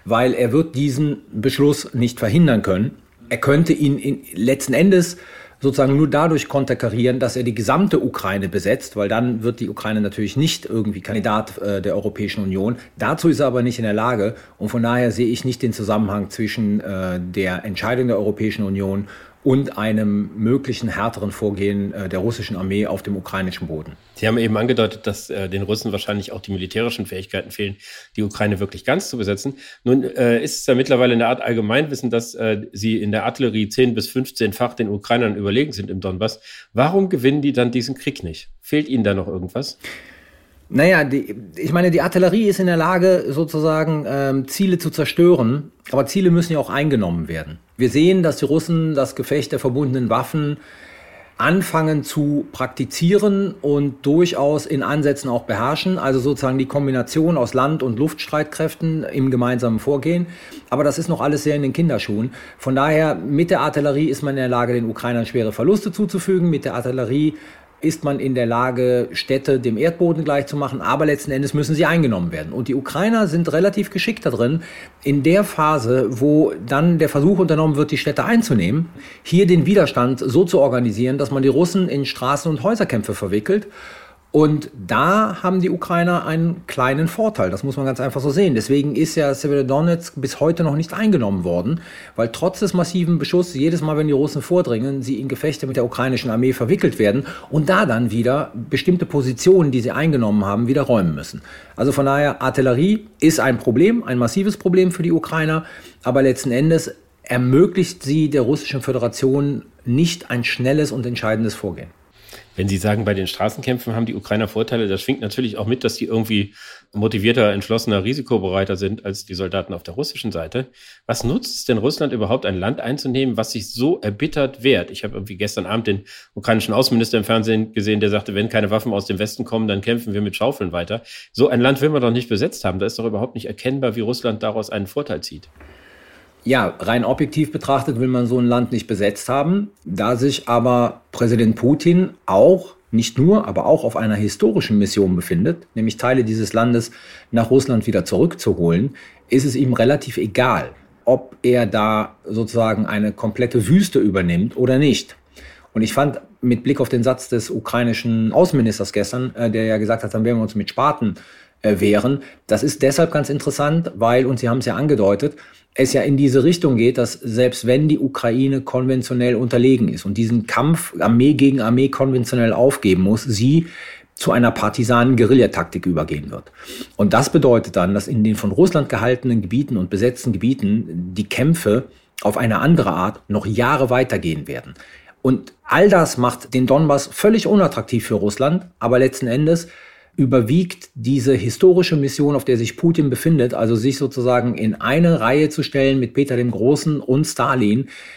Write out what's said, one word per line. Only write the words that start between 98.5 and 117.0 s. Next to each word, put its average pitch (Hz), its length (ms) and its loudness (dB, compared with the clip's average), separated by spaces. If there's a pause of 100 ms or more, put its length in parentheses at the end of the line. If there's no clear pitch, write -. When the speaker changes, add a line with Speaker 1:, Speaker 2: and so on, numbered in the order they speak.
Speaker 1:
bestimmte 165 540 -2
Positionen, 143 640 2
die 123 100 2
sie 117 80 -2
eingenommen 113 560 2
haben, 104 220 0
wieder 139 160 2
räumen 95 320 2
müssen. - 260 -12 (340)
Also 131 160 0
von 135 140 0
daher, 139 340 0
Artillerie 131 680 2 (120)
ist 160 200 4
ein 123 180 2
Problem, 180 460 2
ein 127 160 -4
massives 196 380 0
Problem 185 340 2
für 170 100 -6
die 170 100 0
Ukrainer, 160 540 -2 (380)
aber 127 180 2
letzten 131 300 2
Endes 160 420 2 (300)
ermöglicht 156 800 2
sie 151 260 0
der 135 140 2
Russischen 135 400 -2
Föderation 131 840 -2 (200)
nicht 151 440 0
ein 120 140 -2
schnelles 139 480 0
und 123 160 -4
entscheidendes 110 480 -2
Vorgehen. 85 320 -8 (680)
Speaker 2:
Wenn 98 120 -2
Sie 98 100 0
sagen, 104 280 0
bei 104 80 2
den 95 120 -2
Straßenkämpfen 117 680 -4
haben 117 100 -2
die 113 100 -6
Ukrainer 107 340 -2
Vorteile, 110 400 -2
das 92 120 -2
schwingt 135 200 -4
natürlich 110 360 -4
auch 104 80 -6
mit, 123 200 -2
dass 113 100 -2
die 127 100 -6
irgendwie 110 480 -2 (400)
motivierter, 107 600 2